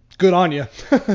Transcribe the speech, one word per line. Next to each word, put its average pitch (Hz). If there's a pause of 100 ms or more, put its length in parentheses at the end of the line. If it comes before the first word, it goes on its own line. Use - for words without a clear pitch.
(160)
good 185
on 175
ya. 143 (120)
<laughs> -